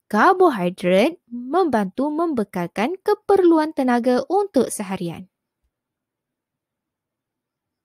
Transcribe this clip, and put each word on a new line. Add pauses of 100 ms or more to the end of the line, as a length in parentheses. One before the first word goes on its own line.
(100)
Karbohidrat (160)
membantu
membekalkan
keperluan
tenaga
untuk
seharian. (2500)